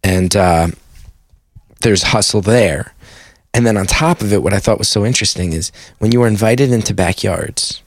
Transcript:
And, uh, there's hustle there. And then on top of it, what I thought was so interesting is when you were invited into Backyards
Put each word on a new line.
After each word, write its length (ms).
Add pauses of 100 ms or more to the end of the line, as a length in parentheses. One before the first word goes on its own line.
And, 320
uh, 340 (1120)
there's 200
hustle 400
there. 500 (600)
And 120
then 120
on 80
top 340
of 140
it, 80
what 100
I 60
thought 200
was 80
so 160
interesting 520
is 180 (260)
when 140
you 80
were 80
invited 420
into 220
Backyards 960